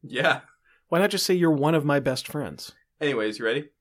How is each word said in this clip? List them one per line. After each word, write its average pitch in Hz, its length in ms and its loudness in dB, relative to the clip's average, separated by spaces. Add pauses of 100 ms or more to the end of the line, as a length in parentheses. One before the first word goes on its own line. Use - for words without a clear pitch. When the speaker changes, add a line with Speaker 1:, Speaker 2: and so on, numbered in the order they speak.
Speaker 1:
Yeah. 131 380 -2 (480)
Speaker 2:
Why 170 100 2
not 202 100 4
just 190 160 -2
say 190 80 2
you're 170 180 4
one 151 240 2
of 147 100 2
my 143 140 2
best 127 280 -4
friends? 101 460 -10 (280)
Speaker 1:
Anyways, 113 380 -2
you 117 60 -6
ready? 135 240 -2 (120)